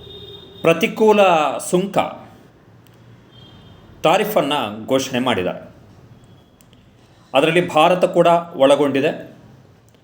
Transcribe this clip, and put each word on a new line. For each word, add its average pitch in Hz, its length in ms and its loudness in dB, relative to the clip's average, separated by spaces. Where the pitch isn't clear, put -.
ಪ್ರತಿಕೂಲ 208 580 2
ಸುಂಕ, 185 280 -2
ಟಾರಿಫನ್ನು 147 840 -2
ಘೋಷಣೆ 131 320 -2
ಮಾಡಿದ್ದಾರೆ. 98 540 -4
ಅದರಲ್ಲಿ 160 340 2
ಭಾರತ 175 380 2
ಕೂಡ 170 220 2
ಒಳಗೊಂಡಿದೆ. 139 800 0